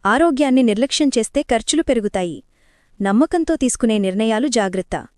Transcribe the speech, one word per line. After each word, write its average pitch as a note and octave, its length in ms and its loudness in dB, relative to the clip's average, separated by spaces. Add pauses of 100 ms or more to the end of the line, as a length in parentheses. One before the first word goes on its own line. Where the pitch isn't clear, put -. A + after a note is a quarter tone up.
ఆరోగ్యాన్ని C4 560 2
నిర్లక్ష్యం B3 560 0
చేస్తే - 240 -2
ఖర్చులు B3+ 400 -2
పెరుగుతాయి. G3+ 600 -2 (580)
నమ్మకంతో D#4 540 2
తీసుకునే A3+ 420 0
నిర్ణయాలు G#3+ 500 0
జాగ్రత్త. F#3+ 580 -4 (120)